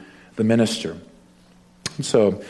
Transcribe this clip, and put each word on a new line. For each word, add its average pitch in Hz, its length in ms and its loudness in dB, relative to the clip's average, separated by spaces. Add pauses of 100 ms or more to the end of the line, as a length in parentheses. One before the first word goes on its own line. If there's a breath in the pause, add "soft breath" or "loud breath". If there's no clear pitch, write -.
(340 loud breath)
the 113 80 -4
minister. 110 540 0 (1000)
And 143 80 -6
so 101 460 2